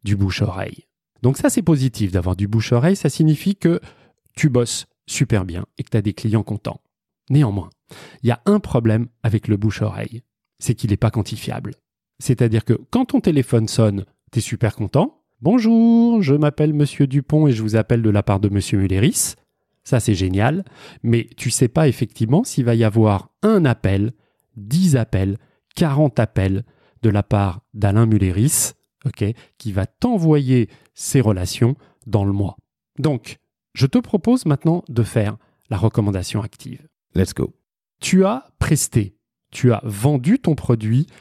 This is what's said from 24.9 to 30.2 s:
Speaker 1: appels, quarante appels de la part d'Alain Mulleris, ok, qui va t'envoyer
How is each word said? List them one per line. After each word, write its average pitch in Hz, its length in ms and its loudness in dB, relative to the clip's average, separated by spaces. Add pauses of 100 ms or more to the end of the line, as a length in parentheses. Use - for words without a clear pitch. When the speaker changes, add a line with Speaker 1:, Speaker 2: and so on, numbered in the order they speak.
Speaker 1:
appels, 98 400 -2 (380)
quarante 147 440 0
appels 98 460 0 (380)
de 113 80 4
la 101 120 2
part 98 380 -2 (140)
d'Alain 101 320 2
Mulleris, 101 640 0 (320)
ok, - 220 -4 (320)
qui 107 140 -8
va 95 120 -2
t'envoyer 151 840 0 (240)